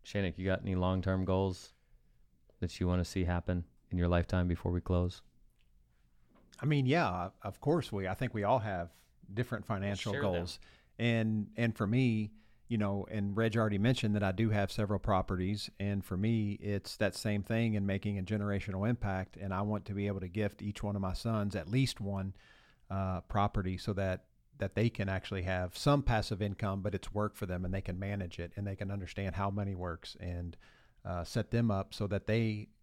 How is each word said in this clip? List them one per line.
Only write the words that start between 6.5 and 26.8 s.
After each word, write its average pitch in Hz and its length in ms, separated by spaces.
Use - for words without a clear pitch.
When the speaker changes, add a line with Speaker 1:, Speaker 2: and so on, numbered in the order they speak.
Speaker 2:
I - 60
mean, 143 180
yeah, 101 460
of - 200
course 151 300
we, 98 160
I 92 60
think 120 220
we 104 100
all 120 140
have 95 320
different - 320
financial 101 480
Speaker 1:
Share 139 100
them. 98 100
Speaker 2:
goals. 87 260
And, 110 480
and 117 180
for 104 120
me, 110 460
you 117 100
know, 101 340
and 101 240
Reg 113 220
already 107 220
mentioned 110 360
that 104 80
I 95 100
do 107 180
have 101 200
several 104 280
properties. 95 720
And 98 240
for 92 140
me, 107 420
it's 101 380
that 104 160
same 104 280
thing 113 320
in 101 120
making 101 320
a 92 40
generational 101 640
impact. 95 540
And 95 140
I 98 80
want 104 240
to 101 80
be 101 120
able 98 140
to 92 80
gift 101 320
each 104 220
one 104 120
of 98 60
my 92 140
sons 104 420
at 85 140
least 131 300
one, 98 340
uh, 95 320
property 98 560
so 104 160
that, 95 300
that 98 160
they 113 160
can 98 180
actually 95 340
have 90 360
some 143 240
passive 107 400
income, 98 400